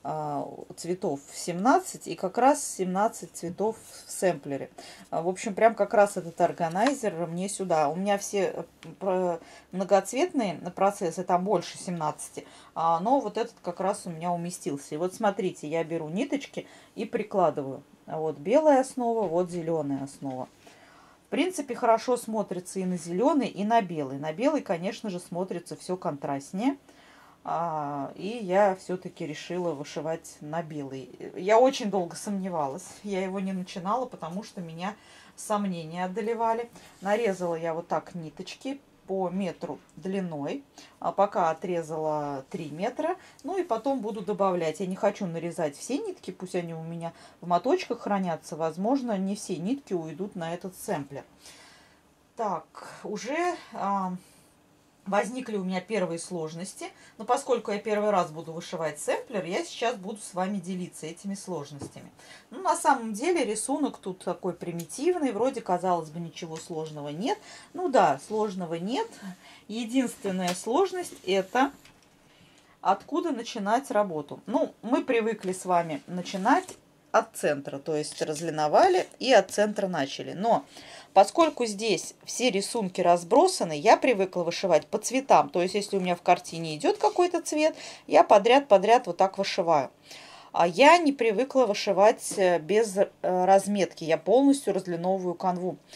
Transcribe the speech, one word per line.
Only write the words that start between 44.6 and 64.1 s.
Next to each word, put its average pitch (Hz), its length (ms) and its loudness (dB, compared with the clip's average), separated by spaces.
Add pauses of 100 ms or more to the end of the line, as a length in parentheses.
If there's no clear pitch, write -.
Я 196 40 -2
не 185 100 -4
хочу 202 300 0
нарезать 165 500 -4
все - 220 -4
нитки, 403 340 -8
пусть 180 240 -10
они 170 200 -4
у 160 80 -10
меня 165 300 -8 (280)
в 170 60 -10
моточках 240 540 2
хранятся. 190 540 -2
Возможно, 202 640 0
не 190 180 -2
все 196 200 -6
нитки 208 380 -4
уйдут 165 420 -6
на 165 180 -6
этот 180 220 -10
сэмплер. 139 480 -8 (1120)
Так, - 680 -6
уже, 269 520 -2 (180)
а, 196 400 -2 (960)
Возникли 214 480 0
у 185 60 -2
меня 185 180 -2
первые 180 380 -2
сложности, 165 640 -8 (320)
но 214 80 -12
поскольку 233 460 0
я 202 80 -2
первый 208 320 0
раз 175 180 2
буду 160 240 -12
вышивать 160 460 -6
сэмплер, 240 440 -4
я 269 220 -4
сейчас 240 300 -4
буду 202 260 -12
с - 140 -16
вами 190 220 -2
делиться 180 500 -8
этими 196 260 -10
сложностями. 143 800 -10 (400)
Ну, 294 100 -12
на 339 140 2
самом 240 380 2
деле 302 300 0
рисунок 240 540 -2
тут 185 260 -10